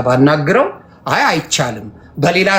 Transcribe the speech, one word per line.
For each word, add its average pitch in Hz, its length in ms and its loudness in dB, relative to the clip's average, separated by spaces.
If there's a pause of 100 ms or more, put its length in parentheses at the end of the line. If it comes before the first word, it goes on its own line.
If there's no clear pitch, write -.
ባናግረው 143 640 2 (380)
አይ 170 180 -2
አይቻልም፣ 127 640 -4 (300)
በሌላ 175 420 0